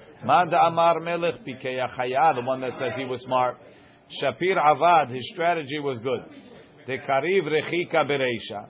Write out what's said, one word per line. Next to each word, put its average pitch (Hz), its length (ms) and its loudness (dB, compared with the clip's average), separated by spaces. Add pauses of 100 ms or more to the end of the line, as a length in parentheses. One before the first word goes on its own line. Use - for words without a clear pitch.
(240)
Man 160 260 4
da 170 180 4
amar 165 320 4
melech 170 360 -2 (100)
pikei 127 380 -6
achaya, 131 520 0
the 123 60 -4
one 131 200 -2
that 127 160 -6
says 127 180 -4
he 135 100 -6
was 123 180 -6
smart. 127 340 0 (640)
Shapir 165 340 0
avad, 151 540 4
his 123 240 -8
strategy 160 460 -2
was 139 200 -4
good. 120 220 -4 (680)
Dekariv 147 600 0
rechika 156 600 0
bereisha. 120 640 -2